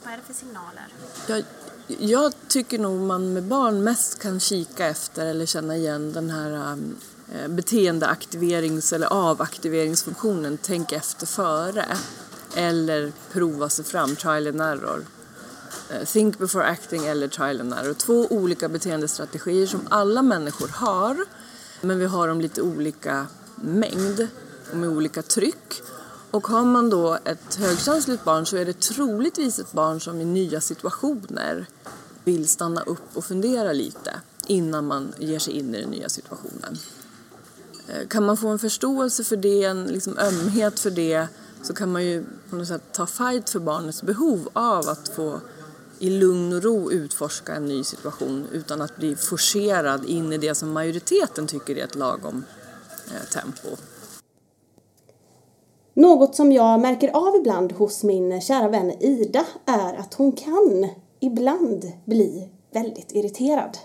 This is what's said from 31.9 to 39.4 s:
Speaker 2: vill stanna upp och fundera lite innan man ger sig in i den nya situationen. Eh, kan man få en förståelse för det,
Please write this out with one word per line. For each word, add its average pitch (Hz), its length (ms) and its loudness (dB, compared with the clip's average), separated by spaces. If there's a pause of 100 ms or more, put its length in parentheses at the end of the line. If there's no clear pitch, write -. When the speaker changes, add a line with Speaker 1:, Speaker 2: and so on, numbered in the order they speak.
Speaker 2:
vill 165 240 2
stanna 170 340 0
upp - 360 -8
och - 80 -6
fundera 202 480 0
lite - 400 -4 (340)
innan 160 400 0
man 139 320 -4
ger 156 200 -4
sig 156 140 -4
in 135 220 -4
i 101 60 -4
den - 80 -6
nya - 200 -8
situationen. - 680 -10 (1080)
Eh, - 200 -8
kan 214 180 2
man 208 120 4
få 220 100 -2
en 214 120 0
förståelse 254 640 0
för 226 120 0
det, 202 280 4